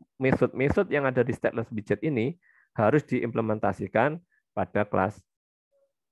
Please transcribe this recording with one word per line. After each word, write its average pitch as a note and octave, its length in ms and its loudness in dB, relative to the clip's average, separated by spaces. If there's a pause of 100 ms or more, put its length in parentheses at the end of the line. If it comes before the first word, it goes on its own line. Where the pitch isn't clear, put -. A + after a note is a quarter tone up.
(180)
metode-metode C3+ 680 2
yang C#3+ 160 0
ada B2+ 160 0
di A#2+ 160 2
stateless A2+ 340 -4
widget - 300 -4
ini C#3 340 -2 (400)
harus A#2+ 320 4
diimplementasikan A2+ 1120 -2 (360)
pada G#2 320 -2
kelas, G2+ 320 -2 (960)